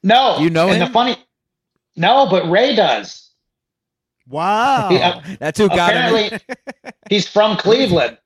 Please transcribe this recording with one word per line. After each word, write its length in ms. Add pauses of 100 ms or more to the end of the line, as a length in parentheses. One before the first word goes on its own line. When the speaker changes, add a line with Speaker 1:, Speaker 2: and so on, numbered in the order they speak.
Speaker 1:
No. 340
Speaker 2:
Do 60
you 60
know 200
Speaker 1:
And 120
the 60
Speaker 2:
him? 60
Speaker 1:
funny, 220 (800)
no, 320
but 200
Ray 260
does. 560 (960)
Speaker 3:
Wow. 600
Speaker 1:
He, 100
uh, 220 (180)
Speaker 2:
That's 200
who 100
got 260
him 200
in. 180
Speaker 1:
apparently, 220 (540)
he's 180
from 300
Cleveland. 680